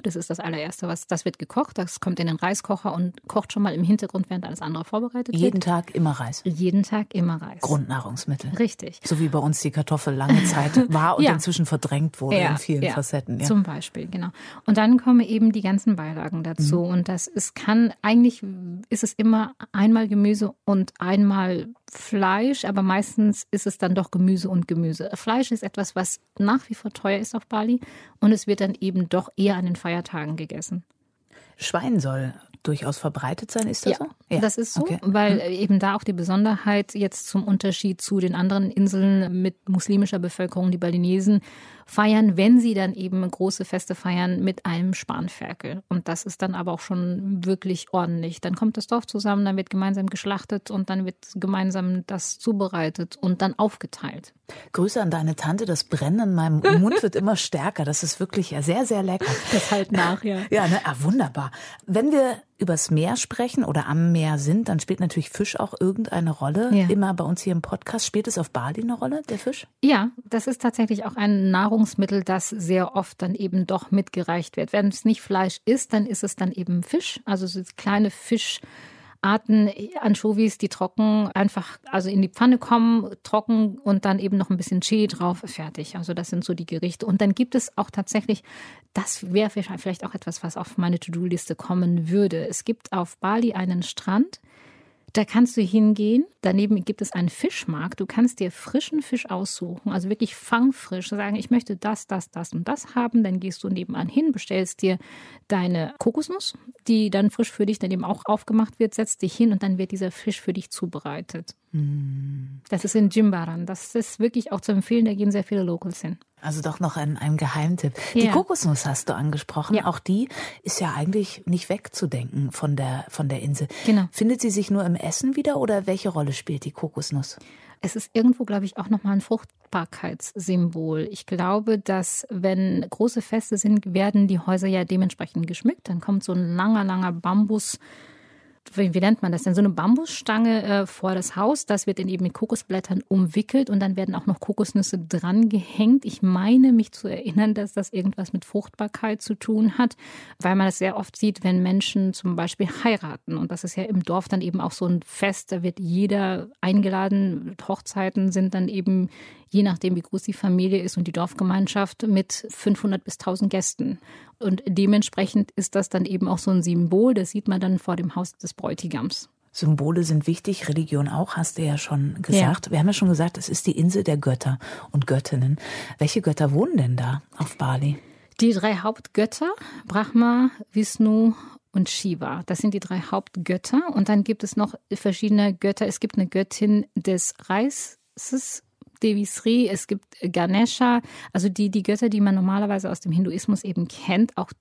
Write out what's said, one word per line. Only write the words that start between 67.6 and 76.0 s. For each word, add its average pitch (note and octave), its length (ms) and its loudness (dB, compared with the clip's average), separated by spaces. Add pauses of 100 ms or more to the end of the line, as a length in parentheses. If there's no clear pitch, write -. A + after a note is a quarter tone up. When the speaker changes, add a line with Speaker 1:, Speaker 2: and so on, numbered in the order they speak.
Speaker 2:
Podcast. - 440 -6
Spielt G#3+ 200 -2
es A3 120 -4
auf E3 120 -4
Bali C#3 300 -4
eine A#3 140 -2
Rolle, C4 340 -4
der A3 100 -4
Fisch? - 280 -6 (180)
Speaker 1:
Ja, B3 260 6 (140)
das A3+ 220 -4
ist B3+ 160 -4
tatsächlich A3+ 420 0
auch G#3 120 -10
ein G3+ 340 4
Nahrungsmittel, G3+ 720 2
das F#3 240 -2
sehr F#3 480 0
oft - 240 -4
dann F3+ 140 -2
eben F#3 320 -2
doch - 240 -4
mitgereicht F3 680 -2
wird. - 160 -4
Wenn G3+ 160 2
es - 160 -2
nicht A3 160 4
Fleisch F#3+ 460 0
ist, B3+ 260 2
dann G#3+ 140 2